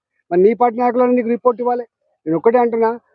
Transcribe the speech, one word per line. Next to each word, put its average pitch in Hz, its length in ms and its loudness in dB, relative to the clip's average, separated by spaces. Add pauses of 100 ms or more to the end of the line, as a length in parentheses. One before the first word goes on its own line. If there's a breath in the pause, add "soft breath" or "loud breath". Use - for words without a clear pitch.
(300)
మరి 175 120 0
నీ 214 120 4
పార్టీ 240 240 0
నాయకులను 247 400 0
నీకు 226 160 -4
రిపోర్ట్ 247 260 -2
ఇవ్వాలి. 240 240 -4 (420)
నేను 160 120 -2
ఒకటే 233 200 2
అంటున్నా, 226 320 0 (240)